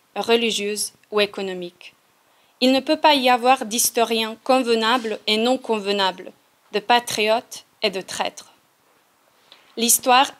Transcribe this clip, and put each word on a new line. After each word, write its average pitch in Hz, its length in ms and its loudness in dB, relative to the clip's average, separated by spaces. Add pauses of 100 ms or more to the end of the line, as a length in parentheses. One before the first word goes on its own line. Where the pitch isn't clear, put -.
(160)
religieuse 208 760 -2 (160)
ou 208 120 0
économique. 190 760 -6 (640)
Il 254 100 4
ne 262 100 2
peut 302 160 0
pas 302 180 4
y 254 140 2
avoir 247 360 2
d'historiens 220 760 -2
convenables 233 840 0
et 214 120 2
non 247 200 2
convenables, 196 760 -4 (400)
de 208 80 -2
patriotes 233 880 -2 (160)
et 214 80 0
de 185 120 -6
traîtres. - 480 -10 (1300)
L'histoire 247 640 2